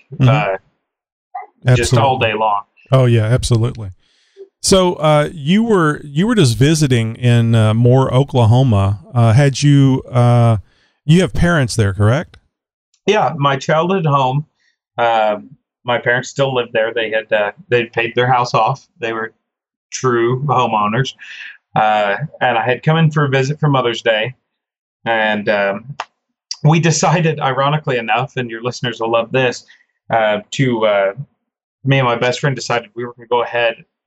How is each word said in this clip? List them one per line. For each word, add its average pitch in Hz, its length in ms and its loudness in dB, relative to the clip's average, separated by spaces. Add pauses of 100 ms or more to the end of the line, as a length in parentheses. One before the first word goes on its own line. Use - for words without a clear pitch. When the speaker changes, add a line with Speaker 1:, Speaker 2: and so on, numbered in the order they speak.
(140)
Speaker 1:
Mm-hmm. 135 140 2
Speaker 2:
uh, - 1500 -4
just 120 180 0
all 135 220 2
Speaker 1:
Absolutely. 117 120 -2
Speaker 2:
day 110 60 -2
long. 107 300 -2 (280)
Speaker 1:
Oh, 131 140 4
yeah, 117 180 2
absolutely. 113 680 -2 (720)
So, 185 320 2
uh, 151 360 2
you 175 320 0
were, 175 400 0
you 151 240 -2
were 240 80 0
just 127 220 2
visiting 127 580 2
in, 117 400 2
uh, 110 180 4
Moore, 123 400 2
Oklahoma. 120 840 2 (120)
Uh, 117 200 2
had 139 320 2
you, 139 400 4
uh, 120 540 2 (480)
you 165 160 4
have 165 120 0
parents 165 420 0
there, 101 180 0
correct? 107 440 -2 (680)
Speaker 2:
Yeah, 208 300 2
my 139 180 0
childhood 170 500 0
home. 143 400 0 (520)
Um, 110 580 -2 (300)
my 120 120 -2
parents 123 320 -2
still 135 240 -2
lived 120 200 -4
there. 113 200 -2
They 113 160 -4
had, 110 220 -6
uh, 104 220 -2 (160)
they 120 160 0
paid 117 300 -4
their 123 120 0
house 123 260 0
off. 120 340 -2 (120)
They 113 140 -6
were 113 200 -8 (580)
true 123 520 -2
homeowners. 117 720 -2 (600)
Uh, 107 420 0 (240)
and 123 160 0
I 110 80 -4
had 160 180 -2
come 156 140 0
in 160 140 2
for 151 140 0
a 139 40 -2
visit 135 300 -2
for 156 80 0
Mother's 120 360 -2
Day, 110 320 -2 (680)
and, 107 460 -2
um, 104 480 -2 (640)
we 160 160 4
decided, 160 600 0
ironically 139 580 -2
enough, 117 400 -4
and 123 140 -6
your 113 100 -12
listeners 120 380 -8
will 113 100 -4
love 117 220 -2
this, 131 340 -2 (460)
uh, 107 300 0 (100)
to, 120 340 -2
uh, 101 280 0 (720)
me 135 140 2
and 131 100 0
my 117 80 0
best 123 240 -2
friend 135 160 -2
decided 117 380 -6
we 120 100 -10
were 120 120 -14
gonna 120 120 -20
go 120 140 0
ahead 117 420 -4 (240)